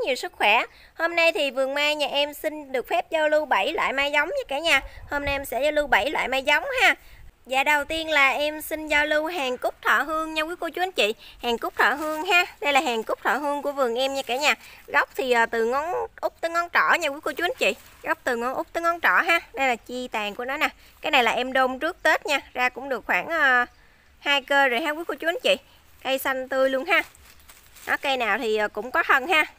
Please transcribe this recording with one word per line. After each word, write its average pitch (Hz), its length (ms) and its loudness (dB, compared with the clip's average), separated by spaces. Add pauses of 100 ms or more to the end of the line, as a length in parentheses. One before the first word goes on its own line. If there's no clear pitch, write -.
nhiều 269 80 0
sức 359 180 -8
khỏe. 226 300 4 (320)
Hôm 339 220 -2
nay 330 160 4
thì 294 180 0
Vườn 262 240 -2
Mai 294 200 0
Nhà 294 120 -2
Em 285 280 -2
xin 302 380 -6
được 247 160 -4
phép 349 220 -2
giao 311 180 2
lưu 302 160 4
bảy 240 280 0
loại 190 200 0
mai 277 200 -2
giống 294 160 2
nha 508 200 -4
cả 277 100 -4
nhà. 302 220 2 (300)
Hôm 285 140 -4
nay 285 100 -2
em 277 100 -4
sẽ 247 180 -4
giao 302 100 2
lưu 294 140 0
bảy 240 240 2
loại - 180 -2
mai 262 140 -2
giống 294 220 2 (180)
ha. 330 120 6 (520)
Dạ, 262 180 0
đầu 294 200 2
tiên 320 260 -6
là 277 200 4
em 302 320 -2
xin 311 260 -8
giao 294 180 2
lưu 302 200 0
hàng 269 320 -4
cúc - 240 -4
thọ 233 200 2
hương 320 320 -4
nha 311 80 -2
quý 339 180 -6
cô 339 80 -4
chú 349 140 -6
anh 370 100 -2
chị. 214 220 0 (240)
Hàng 240 200 -2
cúc - 180 -8
thọ 233 180 4
hương 311 300 -4
ha. 349 200 4 (160)
Đây 285 120 0
là 262 80 4
hàng 226 220 -2
cúc - 200 -6
thọ 220 120 0
hương 285 280 -2
của 285 100 -4
vườn 247 260 0
em 269 160 0
nha 277 80 -4
cả - 140 -4
nhà. 269 180 2 (320)
Gốc 302 300 2
thì, 262 140 -2
à, 233 160 4
từ 226 180 -2
ngón 285 300 -2 (260)
út - 200 -4
tới 330 100 -4
ngón 339 220 -2
trỏ 196 280 6
nha 311 80 -2
quý 277 140 -6
cô 311 100 -4
chú 311 120 -4
anh 269 140 -2
chị. 226 160 2 (280)
Gốc 320 220 -2
từ 247 120 -2
ngón 240 180 -4
út 330 180 -4
tới 330 100 -4
ngón 339 180 0
trỏ 269 80 2
ha. 330 320 4 (140)
Đây 269 140 0
là 240 80 0
chi 247 320 -10
tàn 208 260 -6
của 240 100 -8
nó 269 120 -4
nè. 294 120 0 (320)
Cái 311 100 -4
này 262 140 4
là 220 60 2
em 208 220 -2
đôn 262 260 2
trước 320 240 -4
Tết 320 240 2
nha. 311 140 0 (140)
Ra 247 140 0
cũng 254 200 -8
được 254 180 -4
khoảng, 185 220 0
à, 269 380 4 (520)
hai 285 240 0
cơ 277 260 4
rồi 233 120 0
ha 277 100 -2
quý 320 180 -6
cô 311 60 -4
chú 311 140 -4
anh 370 140 -2
chị. - 140 4 (480)
Cây 269 140 -2
xanh 262 300 -4
tươi 269 220 2
luôn 262 140 -2
ha. 330 180 2 (840)
Đó, 277 160 -2
cây 277 140 -2
nào 220 220 -2
thì, 220 180 -2
à, 214 120 0
cũng 214 220 -10
có 330 120 0
thân 415 260 2
ha. 311 160 4 (140)